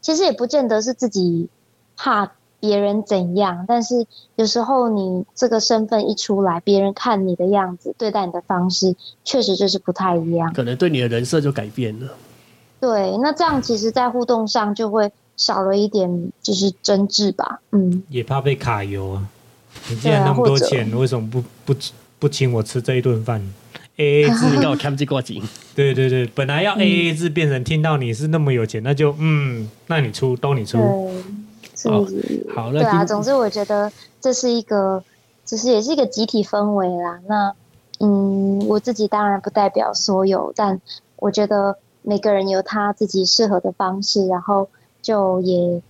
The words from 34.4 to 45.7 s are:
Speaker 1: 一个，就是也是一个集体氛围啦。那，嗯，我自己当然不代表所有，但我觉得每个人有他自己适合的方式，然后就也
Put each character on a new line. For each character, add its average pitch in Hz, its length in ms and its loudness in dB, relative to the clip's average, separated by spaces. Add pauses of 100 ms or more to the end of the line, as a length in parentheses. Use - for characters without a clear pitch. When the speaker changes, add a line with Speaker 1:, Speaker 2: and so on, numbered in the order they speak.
Speaker 1:
一 233 100 0
个， 190 420 0 (400)
就 220 140 -8
是 233 120 -2
也 220 120 4
是 247 100 -2
一 320 40 2
个 277 100 2
集 220 220 -4
体 214 160 0
氛 208 200 -2 (100)
围 190 140 0
啦。 175 380 -4
那， 202 260 0 (500)
嗯， 196 640 2
我 214 120 2
自 202 140 -4
己 214 140 0
当 208 200 0
然 196 140 0
不 202 80 -6
代 202 180 2
表 110 280 0
所 190 320 0
有， 185 280 0
但 190 240 0 (360)
我 202 160 -2
觉 208 160 0
得 196 280 0 (280)
每 208 160 0
个 208 140 2
人 196 140 2
有 190 140 0
他 208 320 -2
自 220 120 -2
己 190 200 -2
适 220 220 2
合 196 120 2
的 190 140 -2
方 190 280 -2
式， 196 260 0
然 180 140 0
后 196 280 0 (320)
就 190 400 0
也 175 480 0